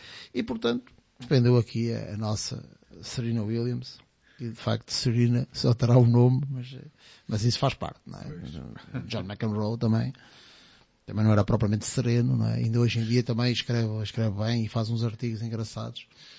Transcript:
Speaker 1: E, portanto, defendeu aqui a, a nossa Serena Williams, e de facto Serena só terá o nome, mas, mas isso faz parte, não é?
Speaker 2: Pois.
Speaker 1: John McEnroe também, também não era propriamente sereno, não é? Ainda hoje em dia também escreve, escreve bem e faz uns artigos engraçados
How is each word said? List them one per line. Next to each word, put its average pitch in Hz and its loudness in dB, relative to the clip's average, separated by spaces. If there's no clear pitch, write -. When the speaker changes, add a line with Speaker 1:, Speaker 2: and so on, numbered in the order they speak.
Speaker 1:
E, 247 -2
portanto, 240 -4
defendeu 123 4
aqui 113 0
a, 107 -8
a 101 -8
nossa 107 -6
Serena 117 -4
Williams, 117 -4
e 120 -8
de 113 -12
facto 113 -4
Serena 120 2
só 123 4
terá 120 6
o 123 10
nome, 123 6
mas, 131 -10
mas 107 -2
isso 120 2
faz 135 0
parte, - -10
não - -14
é? - -14
Speaker 2:
Pois. 87 -12
Speaker 1:
John 104 -6
McEnroe 107 -4
também, 117 0
também 104 -2
não 110 6
era 104 6
propriamente 104 2
sereno, 120 0
não 110 0
é? 113 0
Ainda 117 0
hoje 117 2
em 113 0
dia 120 2
também 123 0
escreve, 113 -2
escreve 107 -2
bem 113 0
e - -4
faz 113 -4
uns 117 -2
artigos 110 -4
engraçados 113 -8